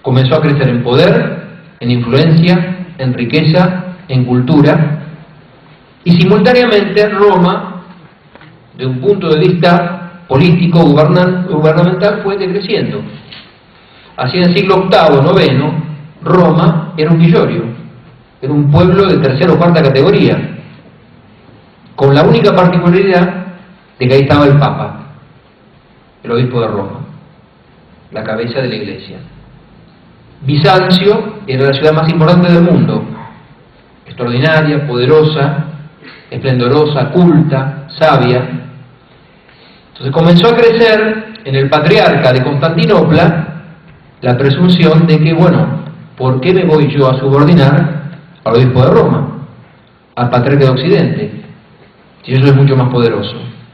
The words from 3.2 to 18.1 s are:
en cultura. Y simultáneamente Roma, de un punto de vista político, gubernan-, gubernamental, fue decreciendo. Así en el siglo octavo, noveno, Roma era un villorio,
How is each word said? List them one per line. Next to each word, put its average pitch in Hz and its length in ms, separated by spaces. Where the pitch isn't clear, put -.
en 131 160
cultura. 123 760
Y 175 80
simultáneamente 208 960
Roma, 196 720
de 127 100
un 127 140
punto - 300
de 156 100
vista - 880
político, 165 520
gubernan-, 165 680
gubernamental, 170 720
fue 196 140
decreciendo. 190 680
Así 131 200
en 180 80
el 175 100
siglo 190 220
octavo, 165 460
noveno, 151 600
Roma 165 760
era 156 140
un 165 80
villorio, 131 460